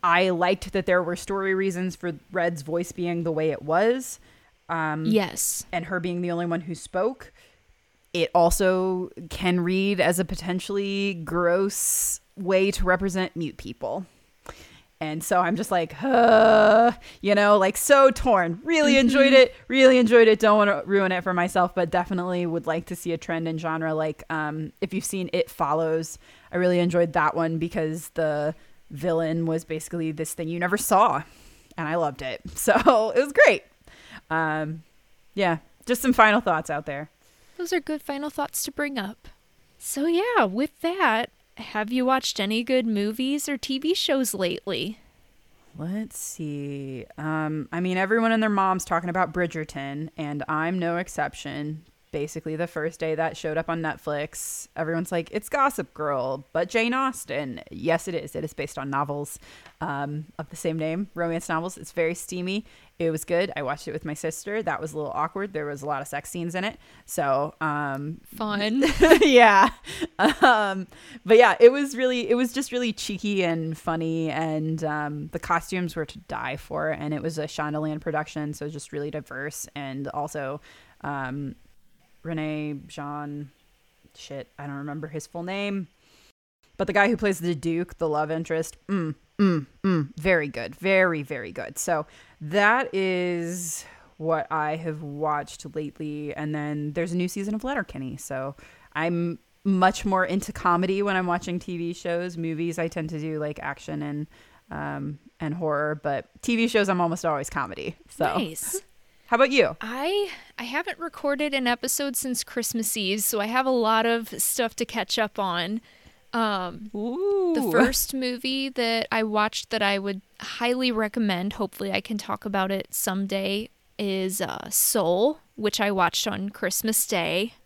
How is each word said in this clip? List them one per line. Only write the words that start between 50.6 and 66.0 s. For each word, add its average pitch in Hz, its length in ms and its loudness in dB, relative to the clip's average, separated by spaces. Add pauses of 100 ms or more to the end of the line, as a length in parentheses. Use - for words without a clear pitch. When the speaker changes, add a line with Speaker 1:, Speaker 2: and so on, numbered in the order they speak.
Speaker 1:
no 170 180 0
exception. 151 880 -6 (280)
Basically, 156 440 -6
the 165 100 -2
first 165 340 -6
day 160 140 -2
that 160 240 -2
showed 156 180 -4
up 160 140 -4
on 170 140 -4
Netflix, - 920 -6
everyone's 165 360 -4
like, 170 200 -4
"It's 208 160 -6
Gossip - 460 -2
Girl, 139 500 -4 (100)
but 170 140 0
Jane 233 240 0
Austen." 147 800 -4
Yes, 160 380 -2
it 175 80 -6
is. 143 200 -8
It - 80 -6
is 156 80 -6
based - 280 -8
on 135 100 -6
novels, 143 480 -4 (420)
um, 147 460 -6 (140)
of 160 100 -10
the - 60 -16
same 165 240 -2
name, 165 340 -4
romance 165 340 -4
novels. 170 300 -4
It's - 140 -16
very 170 240 0
steamy. 180 500 -6 (320)
It 165 140 0
was 156 140 -6
good. 175 300 0
I 147 60 -6
watched 143 260 -6
it 160 40 -10
with - 140 -8
my 151 100 -6
sister. 202 480 -6
That 165 180 0
was 151 120 0
a 151 40 -6
little 147 160 -4
awkward. 190 400 -4
There 151 140 -4
was 143 160 -8
a - 20 -8
lot 143 160 -2